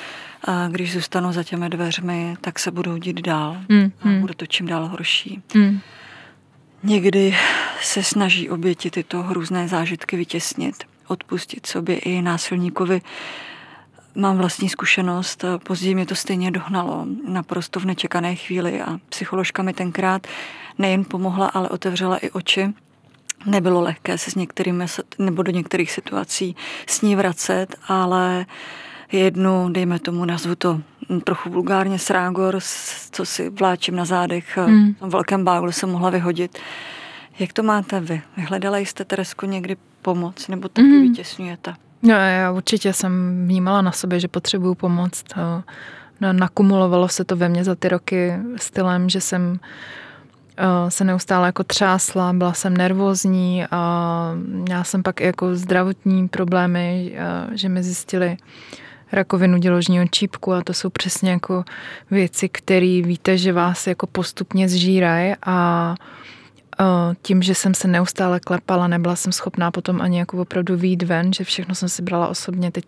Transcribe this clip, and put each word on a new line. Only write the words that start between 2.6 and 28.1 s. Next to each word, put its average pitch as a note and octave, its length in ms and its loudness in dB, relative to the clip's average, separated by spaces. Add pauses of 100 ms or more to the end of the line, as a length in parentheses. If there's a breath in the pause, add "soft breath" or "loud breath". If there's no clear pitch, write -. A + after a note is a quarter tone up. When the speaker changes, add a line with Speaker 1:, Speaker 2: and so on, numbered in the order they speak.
Speaker 1:
budou F3 260 -4
dít F3 240 -6
dál. D#3+ 360 -2 (140)
Speaker 2:
Hmm, G3 300 4
Speaker 1:
A G#3 80 0
Speaker 2:
hmm. G3 120 4
Speaker 1:
bude F#3+ 140 -2
to - 120 -10
čím - 200 -4
dál D#3+ 200 -4
horší. F#3 560 -6 (120)
Speaker 2:
Hmm. G3+ 260 6 (1040 loud breath)
Speaker 1:
Někdy G3 540 4 (460 loud breath)
se - 200 -2
snaží F#3 480 0
oběti F3 400 -2
tyto F3 320 -6
hrůzné F3 460 -4
zážitky E3+ 480 -4
vytěsnit, E3+ 580 -4 (340)
odpustit - 580 -8
sobě F3 320 -4
i F3+ 240 -2
násilníkovi. F3+ 800 -2 (1120 loud breath)
Mám G3 220 2
vlastní F#3 320 0
zkušenost, F3+ 760 -2 (220)
později F#3 280 0
mě F#3 120 0
to F#3 80 -4
stejně F#3 360 -2
dohnalo, F3 560 -2 (220)
naprosto F3 520 -4
v F#3 40 -4
nečekané F3 520 -2
chvíli F3+ 460 -4
a E3 160 -6 (100)
psycholožka F#3 540 -4
mi F#3 100 0
tenkrát F#3 540 -2 (520 loud breath)
nejen F#3+ 260 2
pomohla, F#3+ 420 -2
ale F#3 220 -2
otevřela F#3 500 -2
i - 120 -6
oči. F#3+ 420 -2 (760)
Nebylo F#3 340 4
lehké F3 380 -2
se - 120 -8
s - 40 -6
některými F3+ 540 -2
s-, - 140 -8 (160)
nebo F#3+ 240 0
do F3+ 100 0
některých F3 400 -2
situací F#3 640 -6 (300 loud breath)
s - 160 -2
ní G3+ 140 4
vracet, F#3 600 0 (120)
ale F#3 580 2 (640 loud breath)